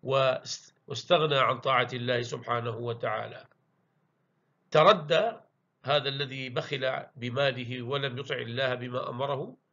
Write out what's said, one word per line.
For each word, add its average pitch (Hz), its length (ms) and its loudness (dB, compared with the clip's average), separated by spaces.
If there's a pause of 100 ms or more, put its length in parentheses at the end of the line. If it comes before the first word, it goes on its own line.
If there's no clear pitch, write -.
واست-، 131 680 0 (140)
واستغنى 151 500 2
عن 123 220 2
طاعة 127 340 2
الله 123 280 0
سبحانه 120 560 -4
وتعالى. 113 680 -6 (1300)
تردى 170 600 6 (520)
هذا 139 260 0
الذي 135 400 -6
بخل 131 560 -4 (100)
بماله 123 680 -2
ولم 131 340 -4
يطع - 180 -6
الله 123 400 -2
بما 123 340 -6
أمره 139 480 -6 (160)